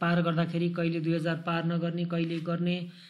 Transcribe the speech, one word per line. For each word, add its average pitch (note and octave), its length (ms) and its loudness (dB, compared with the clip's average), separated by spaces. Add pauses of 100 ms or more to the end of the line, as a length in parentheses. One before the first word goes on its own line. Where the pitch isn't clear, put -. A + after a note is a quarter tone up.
पार F3 220 4
गर्दाखेरि E3+ 480 2
कहिले E3+ 300 0
दुई D#3+ 120 2
हजार E3 240 0
पार E3 300 -2
नगर्ने, E3+ 380 0
कहिले E3+ 360 -2
गर्ने, F3 480 -2 (220)